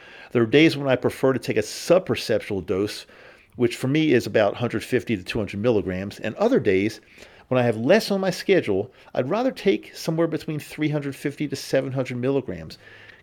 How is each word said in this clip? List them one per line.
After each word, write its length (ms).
There 100
are 20
days 300
when 140
I 80
prefer 340
to 80
take 160
a 60
subperceptual 1040
dose, 400
which 220
for 100
me 240
is 160
about 300
hundred 260
fifty 320
to 80
two 160
hundred 220
milligrams, 580
and 160
other 240
days 400
when 140
I 20
have 140
less 340
on 80
my 100
schedule, 640
I'd 140
rather 220
take 440
somewhere 320
between 320
three 300
hundred 260
fifty 320
to 80
seven 380
hundred 240
milligrams. 600